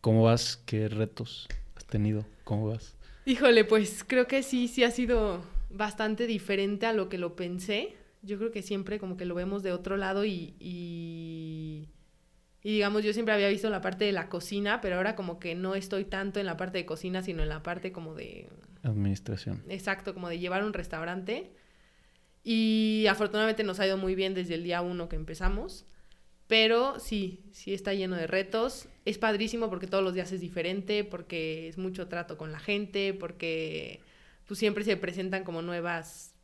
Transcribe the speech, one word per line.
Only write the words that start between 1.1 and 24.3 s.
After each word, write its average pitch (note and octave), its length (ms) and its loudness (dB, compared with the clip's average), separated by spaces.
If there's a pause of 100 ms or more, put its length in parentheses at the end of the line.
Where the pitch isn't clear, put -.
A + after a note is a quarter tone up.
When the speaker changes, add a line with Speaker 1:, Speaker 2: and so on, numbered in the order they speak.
Speaker 1:
has - 100 -16
tenido? G#2+ 380 2 (180)
¿Cómo A2 280 0
vas? - 260 -8 (280)
Speaker 2:
Híjole, A#3+ 400 8
pues, G#3+ 400 4
creo B3+ 220 4
que C4+ 160 2
sí, B3 240 0
sí A#3+ 160 2
ha A#3+ 80 6
sido A3+ 500 2 (300)
bastante G#3+ 560 0
diferente G3+ 600 0
a A3+ 60 2
lo F#3+ 160 2
que F#3 100 -4
lo F3 180 -2
pensé. F#3+ 580 -2 (280)
Yo G3+ 160 -6
creo A3+ 120 -2
que G#3 120 -6
siempre G3 360 -4
como F#3 180 -6
que F3+ 100 -6
lo F3 100 -2
vemos F#3+ 260 -2
de F#3+ 100 0
otro F3+ 240 -2
lado G3 280 0
y... F3+ 340 -2
y... E3 1300 -8 (760)
y, G#3 80 0
digamos, G#3 320 4
yo G#3 80 2
siempre A3 200 2
había G3+ 160 6
visto G#3+ 220 2
la F#3+ 100 0
parte F#3 240 0
de G3+ 80 4
la E3+ 160 -2
cocina, G3+ 520 0
pero F#3 160 0
ahora G3 180 2
como F3+ 240 -6
que E3+ 160 -6
no F#3 220 -2
estoy F#3+ 280 -2
tanto G3 360 -2
en G3 60 -2
la E3+ 100 -4
parte F#3 220 -4
de F3+ 80 -4
cocina, F#3 360 -4
sino F3 220 -2
en D#3+ 40 0
la D3+ 140 -6
parte F3 300 -6
como D#3+ 220 -10
de - 340 -12 (340)
Speaker 1:
Administración. G2 840 0
Speaker 2:
Exacto, F#3+ 460 -4
como F3 140 -8
de E3+ 100 -4
llevar F3+ 240 0
un G#3+ 100 -2
restaurante. F#3 800 -6 (960)
Y A3 640 4
afortunadamente G#3+ 560 2
nos G#3 160 -2
ha G3 80 4
ido F#3+ 80 2
muy F#3+ 180 0
bien F#3+ 180 0